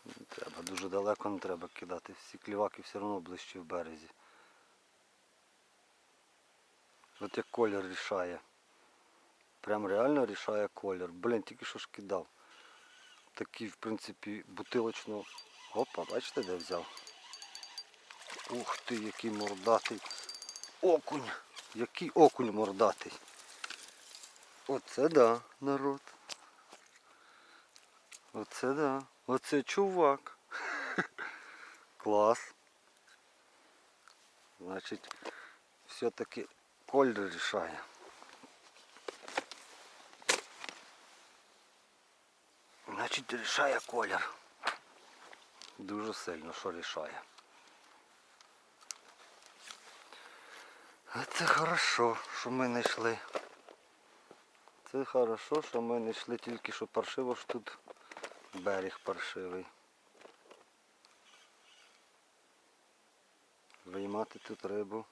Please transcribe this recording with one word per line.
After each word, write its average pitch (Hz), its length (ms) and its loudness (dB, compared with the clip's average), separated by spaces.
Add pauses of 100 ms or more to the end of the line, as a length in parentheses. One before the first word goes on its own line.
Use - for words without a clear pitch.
Не - 240 -16
треба, - 340 -10
дуже 95 260 -4
далеко 101 420 0
не 98 80 -2
треба 87 300 -4
кидати. 90 500 -10
Всі - 200 -18
кліваки 104 440 0
все - 160 -8
одно 101 220 -2
ближче 90 400 -12
в 87 40 -12
березі. 80 440 -6 (3000)
От 101 160 -4
як 113 140 0
колір 101 380 2
рішає. 90 520 -2 (1200)
Прям 104 260 0
реально 123 400 4
рішає 104 480 0
колір. 92 340 -4
Блін, 104 340 0
тільки - 220 -14
що - 140 -8
ж - 120 -12
кидав. 95 360 -4 (1080)
Такий, - 340 -6
в - 80 -12
принципі, 104 720 -6
бутилочно. 107 760 -2 (500)
Опа, - 300 0
бачите, - 380 -2
де 90 140 -2
взяв? 85 300 -4 (1600)
Ух 117 280 -2
ти, - 180 -2
який 107 340 -2
мордатий. 104 680 4 (800)
Окунь! 147 500 6 (440)
Який 117 360 -2
окунь 135 400 10
мордатий. 98 640 4 (1500)
Оце 139 420 2
да, 120 320 10 (200)
народ. 139 400 0 (2250)
Оце 127 400 -2
да. 139 300 2 (240)
Оце 131 360 4
чувак. 180 760 4 (580)
<laughs> - 1000 -8
Клас. 107 580 4 (2000)
Значить, - 540 -8 (720)
все-таки - 600 -2 (380)
колір 117 420 6
рішає. 82 520 -2 (4000)
Значить, 120 440 -4
рішає 123 540 2
колір. - 440 0 (1500)
Дуже 104 360 -4
сильно, 82 380 -8
що 95 200 -4
рішає. 80 500 -6 (4000)
А 131 120 -2
це - 220 0
хорошо, 151 680 4 (240)
що 123 100 -4
ми 127 180 2
не 120 120 2
йшли. 113 380 2 (1700)
Це 135 120 0
хорошо, 123 580 2
що 120 200 -2
ми 117 180 0
не 113 100 0
йшли, - 260 -4
тільки 113 360 -6
що - 140 -4
паршиво 123 480 -2
ж - 120 -8
тут - 320 -6 (760)
Берег 95 480 -2
паршивий. 92 640 -4 (4000)
Виймати 101 540 -4
тут - 260 -10
рибу. 104 480 -4